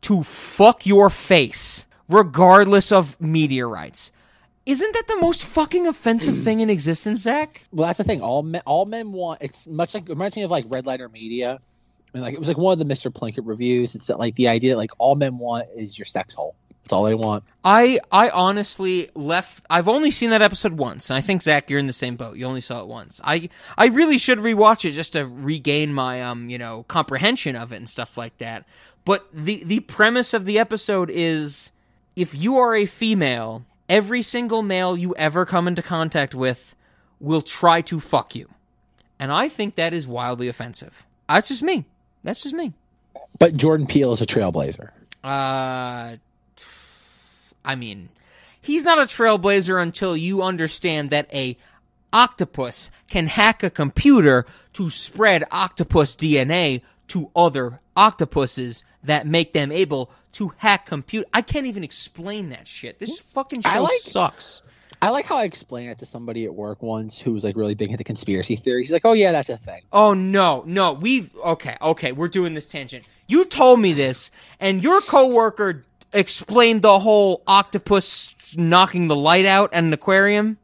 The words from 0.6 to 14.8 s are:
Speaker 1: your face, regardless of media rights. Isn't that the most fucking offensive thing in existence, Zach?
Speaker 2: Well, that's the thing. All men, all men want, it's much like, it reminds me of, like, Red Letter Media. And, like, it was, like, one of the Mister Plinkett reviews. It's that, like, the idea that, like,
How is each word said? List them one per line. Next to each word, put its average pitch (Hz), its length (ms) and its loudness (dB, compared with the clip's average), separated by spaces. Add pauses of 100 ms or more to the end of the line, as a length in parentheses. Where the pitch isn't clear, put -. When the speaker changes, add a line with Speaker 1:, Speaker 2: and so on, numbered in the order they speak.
Speaker 1:
your 196 240 8
face, - 760 0 (200)
regardless 190 840 6
of 175 280 2
media 156 460 0
rights. 92 460 -10 (560)
Isn't 294 260 -2
that 453 140 -4
the 427 120 -2
most 339 240 0
fucking 339 440 -2
offensive 226 560 -2
thing 220 160 0
in 220 100 0
existence, 185 520 -2
Zach? 294 500 -4
Speaker 2:
Well, 165 160 -2
that's 170 100 -4
the 208 60 -4
thing. 175 180 -2
All 127 220 -2
men, 165 240 -8
all 165 180 0
men 220 260 -10
want, 180 300 -8
it's - 240 -14
much 165 300 -6
like, 202 80 -10
it 160 60 -20
reminds 175 260 -6
me 208 80 -6
of, 175 80 -4
like, 139 160 -2
Red 127 180 -8
Letter 127 240 -10
Media. 120 500 -8 (540)
And, 127 80 -10
like, 123 140 -10
it 151 40 -12
was, 151 80 -6
like, 156 120 -4
one 185 120 2
of 180 60 2
the 160 80 -2
Mister 135 240 -4
Plinkett 117 340 -10
reviews. 120 520 -2
It's 107 100 -16
that, - 140 -4
like, 117 160 -4
the 123 140 2
idea 117 240 2
that, 117 40 0
like, 107 220 -6